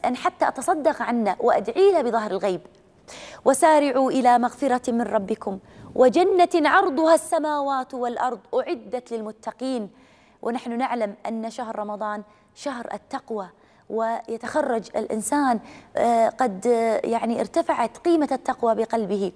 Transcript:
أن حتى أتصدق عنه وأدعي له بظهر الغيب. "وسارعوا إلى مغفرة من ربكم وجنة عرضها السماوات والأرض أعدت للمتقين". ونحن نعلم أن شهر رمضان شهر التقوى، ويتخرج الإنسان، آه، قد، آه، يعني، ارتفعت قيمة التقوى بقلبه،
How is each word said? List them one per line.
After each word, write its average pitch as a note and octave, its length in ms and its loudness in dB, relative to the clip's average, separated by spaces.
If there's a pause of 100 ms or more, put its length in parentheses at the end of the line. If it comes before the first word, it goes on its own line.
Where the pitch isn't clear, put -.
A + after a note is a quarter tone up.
أن B3 100 -2
حتى - 320 -2
أتصدق D4 540 0
عنه A3 380 0
وأدعي A#3+ 520 4
له E4 100 2
بظهر A3+ 300 -2
الغيب. F#3+ 300 -2 (840)
"وسارعوا C#4 680 4
إلى B3 280 4
مغفرة B3 520 -2
من A#3 100 0
ربكم G#3 580 -4 (360)
وجنة F4 600 6
عرضها D#4+ 600 4
السماوات C#4+ 800 -2
والأرض A#3+ 460 -4 (160)
أعدت A#3 560 -6
للمتقين". A3 760 -8 (520)
ونحن A#3 360 -6
نعلم A3+ 380 -4 (100)
أن A3+ 240 -8
شهر A3+ 300 -10
رمضان G#3 440 -8 (320)
شهر B3+ 380 -10
التقوى، G#3 560 -10 (400)
ويتخرج A3+ 1080 -4
الإنسان، A#3 640 0 (360)
آه، A3+ 340 2
قد، A3 380 -2
آه، A3+ 360 2
يعني، A3+ 360 -2
ارتفعت A#3+ 580 -2
قيمة E4 340 2
التقوى A#3+ 440 0
بقلبه، G#3 600 -2